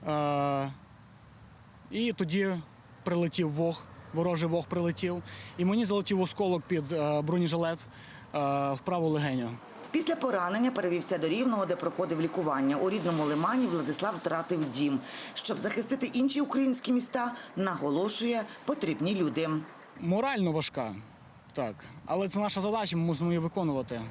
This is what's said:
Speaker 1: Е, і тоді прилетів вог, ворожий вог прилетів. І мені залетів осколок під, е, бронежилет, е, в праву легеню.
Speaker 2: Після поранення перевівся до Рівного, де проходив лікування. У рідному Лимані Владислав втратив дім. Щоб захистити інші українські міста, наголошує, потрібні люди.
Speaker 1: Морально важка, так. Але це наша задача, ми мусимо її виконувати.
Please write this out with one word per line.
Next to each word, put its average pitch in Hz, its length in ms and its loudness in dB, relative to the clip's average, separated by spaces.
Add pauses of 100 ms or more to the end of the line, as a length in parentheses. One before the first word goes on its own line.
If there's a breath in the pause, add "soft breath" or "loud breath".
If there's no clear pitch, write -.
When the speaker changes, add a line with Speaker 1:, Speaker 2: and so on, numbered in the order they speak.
Speaker 1:
Е, 143 640 0 (1160)
і 233 220 -2
тоді 190 440 0 (480)
прилетів 170 480 2
вог, 165 300 0 (320)
ворожий 170 340 2
вог 165 180 2
прилетів. 175 560 0 (360 loud breath)
І 175 60 2
мені 214 200 4
залетів 202 360 2
осколок 180 420 2
під, 156 300 0
е, 151 280 2
бронежилет, 165 580 2
е, - 600 -10 (340)
в 135 120 -2
праву 175 240 2
легеню. 139 400 0 (420)
Speaker 2:
Після 330 260 2
поранення 220 540 2
перевівся 175 480 0
до 156 100 2
Рівного, 214 380 2
де 170 100 2
проходив 170 440 0
лікування. 147 560 2
У 185 140 2
рідному 165 340 0
Лимані 180 420 2
Владислав 170 480 0
втратив 165 560 0
дім. 139 300 2 (340 loud breath)
Щоб - 240 -2
захистити 233 480 -2
інші 269 340 2
українські 262 520 2
міста, 247 400 0 (240 loud breath)
наголошує, 190 840 0 (220 loud breath)
потрібні 190 500 0
люди. 160 340 0 (520)
Speaker 1:
Морально 196 520 2
важка, 135 420 -2 (580)
так. 120 220 -4 (320)
Але 190 220 0
це 196 100 -2
наша 202 220 0
задача, 208 360 0
ми 165 60 2
мусимо 165 280 2
її 170 80 2
виконувати. 147 600 -2 (100)